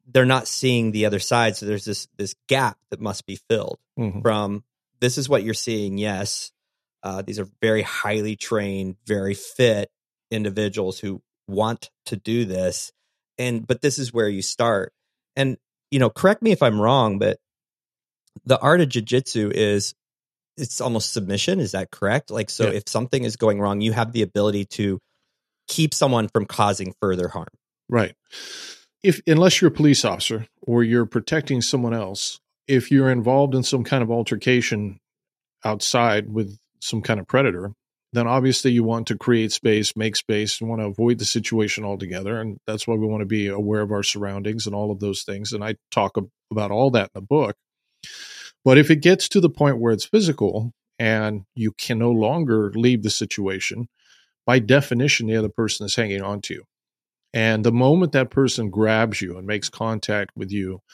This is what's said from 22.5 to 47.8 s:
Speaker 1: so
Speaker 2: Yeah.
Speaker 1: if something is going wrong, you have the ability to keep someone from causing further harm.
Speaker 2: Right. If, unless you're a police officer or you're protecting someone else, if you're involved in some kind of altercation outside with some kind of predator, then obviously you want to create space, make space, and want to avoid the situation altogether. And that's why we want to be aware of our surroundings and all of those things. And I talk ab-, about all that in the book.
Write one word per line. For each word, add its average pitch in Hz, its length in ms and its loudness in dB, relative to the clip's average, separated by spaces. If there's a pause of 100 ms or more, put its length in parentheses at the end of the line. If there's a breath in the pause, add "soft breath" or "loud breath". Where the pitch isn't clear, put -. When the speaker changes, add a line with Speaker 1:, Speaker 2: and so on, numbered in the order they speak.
Speaker 1:
so - 160 -2
Speaker 2:
Yeah. 101 120 -2
Speaker 1:
if - 100 -10
something 123 360 -2
is 110 120 -4
going 104 240 2
wrong, 101 200 0
you 110 120 0
have 113 200 -2
the 107 100 0
ability 101 500 0
to 101 260 -2 (720)
keep 156 260 0
someone 117 340 2
from 107 180 -2
causing 98 540 -2
further 90 280 0
harm. 85 200 -12 (400)
Speaker 2:
Right. 110 260 0 (880 loud breath)
If, 185 260 4
unless 170 320 6
you're 180 100 8
a - 40 0
police 147 300 4
officer 110 420 -4 (160)
or 120 200 2
you're 117 240 2
protecting 135 560 -2
someone 120 320 -2
else, 101 460 -8 (260)
if 131 240 2
you're 135 200 6
involved 131 440 2
in 127 80 0
some 123 220 -2
kind 131 180 0
of 113 80 -2
altercation 113 880 0 (640)
outside 107 680 0
with 104 260 -4 (220)
some 110 220 -6
kind 107 180 0
of 90 80 -12
predator, 104 440 0 (400)
then 120 140 0
obviously 127 460 2
you 120 120 4
want 117 240 -2
to 110 100 -2
create 113 340 2
space, 107 440 0
make 107 200 -2
space, 107 440 -2
and 117 100 -6
want 113 100 -4
to 110 60 -4
avoid 113 320 2
the 110 60 -6
situation 107 600 -2
altogether. 98 560 -6
And 110 260 -8
that's 110 220 -6
why 117 80 0
we 110 100 0
want 107 140 -2
to 101 60 -4
be 104 220 -2
aware 104 340 -2
of 104 100 -4
our 101 100 -2
surroundings 104 640 -6
and 101 80 -6
all 104 160 -4
of 98 100 -6
those 101 220 -4
things. 101 300 -10
And 104 100 -6
I 107 140 -6 (140)
talk 101 280 0
ab-, 101 120 -4 (200)
about 104 200 -4
all 123 220 2
that 101 220 0
in 101 60 -14
the - 20 -
book. 117 340 0 (1080 loud breath)